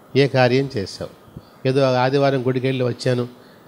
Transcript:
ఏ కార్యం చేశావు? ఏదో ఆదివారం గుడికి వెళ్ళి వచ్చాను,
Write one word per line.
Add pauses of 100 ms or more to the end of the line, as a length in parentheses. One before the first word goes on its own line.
(160)
ఏ
కార్యం
చేశావు? (460)
ఏదో
ఆదివారం
గుడికి
వెళ్ళి
వచ్చాను, (400)